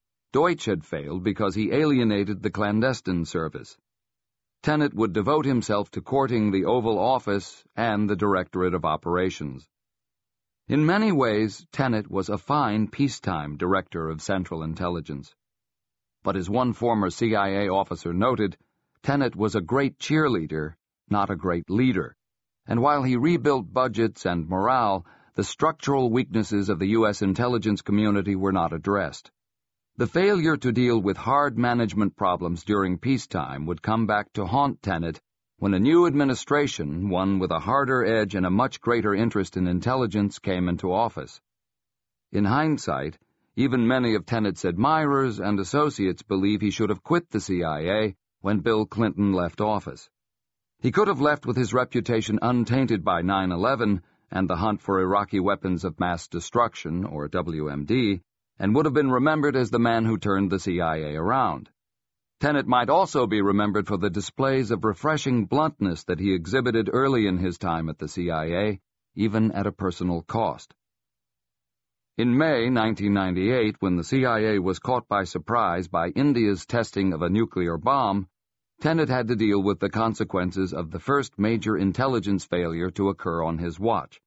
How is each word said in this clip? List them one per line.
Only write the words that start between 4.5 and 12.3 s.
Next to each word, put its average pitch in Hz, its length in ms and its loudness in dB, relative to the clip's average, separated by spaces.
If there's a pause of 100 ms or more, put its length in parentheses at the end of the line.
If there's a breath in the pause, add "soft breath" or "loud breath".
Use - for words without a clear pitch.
Tenet 151 320 0
would 107 180 0
devote 131 320 0
himself 110 460 0
to 98 100 -8
courting 120 500 0
the 95 140 2
Oval 110 340 2
Office 104 640 -2 (140)
and 107 320 0
the 101 80 0
Directorate 92 560 0
of 80 140 -2
Operations. 78 840 -2 (1000)
In 151 180 2
many 208 260 2
ways, 110 580 0
Tenet 117 400 -2
was 95 200 -2